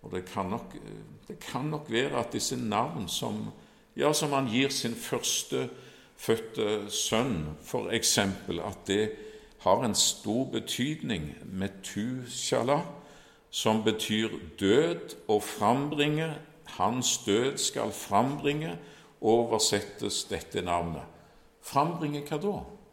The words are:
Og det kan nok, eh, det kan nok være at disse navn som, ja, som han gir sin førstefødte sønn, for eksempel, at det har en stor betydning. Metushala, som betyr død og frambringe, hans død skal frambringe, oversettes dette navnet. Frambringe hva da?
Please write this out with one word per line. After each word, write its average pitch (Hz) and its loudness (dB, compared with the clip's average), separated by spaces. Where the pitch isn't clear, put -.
Og - -10
det 95 -4
kan 98 -4
nok, - -6
eh, - -14
det - -12
kan - -4
nok 151 -4
være 131 2
at 113 -4
disse 117 -2
navn 120 0
som, 107 -4
ja, 143 4
som 151 0
han 135 2
gir 120 4
sin 117 -2
førstefødte - -2
sønn, 101 0
for 107 -4
eksempel, 98 2
at 95 -6
det 107 4
har 104 4
en 107 0
stor 113 0
betydning. 117 -4
Metushala, 120 -2
som 110 2
betyr 110 2
død 151 4
og 104 4
frambringe, 147 2
hans 120 0
død 117 4
skal - 0
frambringe, 147 0
oversettes 110 2
dette - -4
navnet. 85 0
Frambringe 147 0
hva 147 -4
da? 196 -2